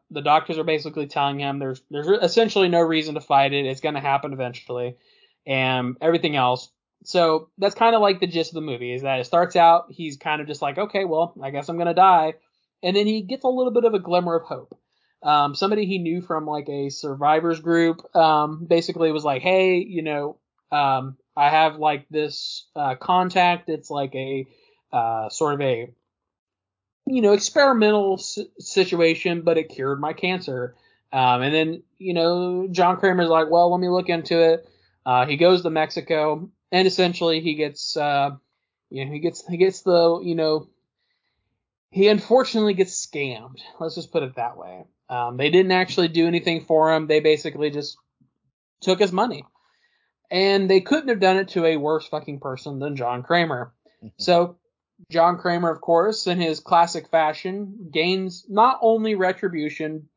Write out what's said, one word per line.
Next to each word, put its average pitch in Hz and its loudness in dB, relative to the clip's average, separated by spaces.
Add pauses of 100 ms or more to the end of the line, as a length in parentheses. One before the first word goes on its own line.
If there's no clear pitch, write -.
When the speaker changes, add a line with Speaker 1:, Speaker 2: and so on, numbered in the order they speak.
Speaker 1:
The 147 -10
doctors 156 0
are 156 -4
basically 156 -4
telling 139 -4
him 139 -4
there's, 135 -8 (100)
there's 147 -6
essentially 202 2
no 170 4
reason 160 0
to 147 -6
fight 139 2
it. 143 -2
It's 135 -6
gonna 147 -4
happen 139 -2
eventually, 123 -8 (500)
and 131 -2
everything 165 0
else. 127 0 (340)
So 165 0
that's 202 -2
kinda, 226 4
like, 202 2
the - 0
gist 165 -4
of 170 -18
the 160 -8
movie, 123 -8
is 127 -8
that 135 -2
it 120 -6
starts 180 2
out, 170 6
he's 151 -10
kind 151 -4
of 147 -10
just 147 -10
like, 143 -4
"Okay, 202 -2
well, 170 -2
I 139 -8
guess 143 -8
I'm 170 -8
gonna 170 -2
die." 170 6 (460)
And 180 -2
then 208 2
he 214 -2
gets 254 -10
a 262 2
little 254 -2
bit 233 2
of 226 0
a 202 -2
glimmer 175 0
of 165 -2
hope. - -14 (420)
Um, 147 0
somebody 208 -2
he 190 -4
knew 175 -4
from, 156 -6
like, 151 -8
a 139 -6
survivors 151 -2
group, 165 0
um, 156 2
basically 165 0
was 151 -4
like, 135 -2
"Hey, 185 2
you 185 -6
know, 151 -6 (340)
um, 135 0 (180)
I 143 4
have, 156 4
like, 151 -2
this, - -8
uh, 151 -4
contact. 180 2
It's 156 -6
like 139 -4
a, 131 -6 (460)
uh, 113 -2
sort 147 -2
of 143 -6
a, 123 -4 (1120)
you 262 0
know, 208 6
experimental 214 2
s-, - -8 (200)
situation, 170 0
but 165 2
it 160 -2
cured 139 -6
my 151 -6
cancer." 143 -6 (360)
Um, 127 2
and 139 0
then, 160 -2 (140)
you 185 -8
know, 180 0
John 180 2
Kramer's 185 2
like, 160 2
"Well, 175 4
let 180 0
me 180 -2
look 180 0
into 170 0
it." 165 2 (360)
Uh, 127 2
he 147 -4
goes 175 4
to 170 -2
Mexico, 156 -2 (220)
and 185 2
essentially 175 0
he 160 -2
gets, 147 -6
uh, 143 0 (580)
you 135 -8
know, 143 -10
he 151 -10
gets, - -6
he 175 -6
gets 185 2
the, 170 2
you 175 -4
know, 156 -2 (1200)
he 190 2
unfortunately 214 2
gets 185 -2
scammed. 131 -10 (200)
Let's 165 -8
just - -12
put 160 -2
it 127 -10
that 120 -8
way. 92 -18 (220)
Um, 123 -6
they 147 0
didn't 185 4
actually 180 0
do 165 2
anything 170 -2
for 156 4
him. 156 0
They 151 2
basically 151 0
just 143 -8 (840)
took 185 0
his 196 2
money. 196 -2 (840)
And 196 2
they 190 6
couldn't 285 0
have 226 0
done 185 4
it 190 -2
to 170 0
a 160 4
worse 156 -2
fucking 151 -10
person 135 -10
than 147 -6
John 123 -6
Kramer. 160 -2
Speaker 2:
<laughs> - -20
Speaker 1:
So 175 0 (520)
John 170 2
Kramer, 170 -2
of 151 -8
course, 185 0
in 180 -2
his 160 -2
classic 170 0
fashion, 185 -4
gains 180 -2
not 220 2
only 220 2
retribution, 156 -4